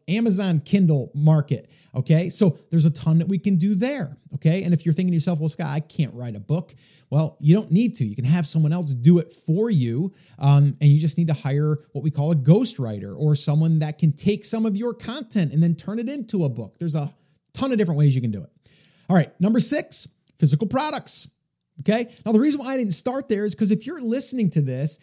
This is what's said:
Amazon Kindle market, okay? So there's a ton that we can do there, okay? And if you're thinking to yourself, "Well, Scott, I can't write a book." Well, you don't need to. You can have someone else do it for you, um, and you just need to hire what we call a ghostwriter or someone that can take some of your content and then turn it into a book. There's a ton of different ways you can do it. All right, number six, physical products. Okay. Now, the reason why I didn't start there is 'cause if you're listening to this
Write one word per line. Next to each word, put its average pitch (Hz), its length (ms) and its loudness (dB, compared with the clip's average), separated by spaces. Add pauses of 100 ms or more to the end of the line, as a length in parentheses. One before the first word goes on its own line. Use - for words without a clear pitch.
Amazon 190 500 0
Kindle 156 560 2
market, 147 560 2 (240)
okay? 156 340 0
So - 300 0 (140)
there's 165 120 4
a 165 60 4
ton 160 280 0
that 165 100 0
we 196 100 0
can 190 200 0
do 196 180 0
there, 240 400 -4 (180)
okay? 170 300 0
And 170 100 2
if 156 100 0
you're 170 80 2
thinking 180 200 0
to - 20 0
yourself, 165 240 0
"Well, 156 120 -2
Scott, 160 180 -8
I 139 100 -4
can't - 360 -6
write 120 200 -10
a - 60 -12
book." 156 340 -6 (360)
Well, 147 280 0
you 151 160 4
don't - 160 0
need 214 280 2
to. 127 60 -4
You 104 120 -6
can 120 80 -6
have 165 200 0
someone 156 280 0
else 170 200 -4
do 143 280 4
it - 120 -8 (140)
for 208 240 0
you, 147 420 -2 (280)
um, 143 400 2
and 147 100 4
you 147 80 6
just 156 180 -2
need 170 120 0
to 156 60 -2
hire 147 440 -2 (140)
what 143 100 -10
we 156 80 4
call 147 220 0
a 170 40 4
ghostwriter 123 800 2
or 151 200 0
someone 156 420 0
that 151 200 -4
can 151 160 2
take - 300 -2
some 220 220 -4
of 208 100 -2
your 233 180 -6
content 220 580 -4
and 151 100 2
then 170 140 2
turn 214 240 -8
it 226 80 -6
into 247 340 -4
a 147 60 0
book. 117 320 -10
There's 165 160 -4
a 143 180 -6 (400)
ton 269 160 -4
of 233 80 0
different 165 200 0
ways 143 180 4
you 131 40 -2
can 117 120 -2
do 104 100 -8
it. - 80 -20 (580)
All 180 60 2
right, 170 260 2
number 220 200 2
six, - 480 -6 (320)
physical 151 260 2
products. 285 640 -6 (520)
Okay. 240 280 0 (160)
Now, 220 80 -2
the 214 80 6
reason 294 180 2
why 262 140 -8
I 269 60 -2
didn't 208 160 -2
start 262 340 -6
there 208 160 -2
is 208 100 -4
'cause 202 160 0
if 214 140 0
you're 311 160 -10
listening 240 520 -2
to 156 100 0
this 131 400 -6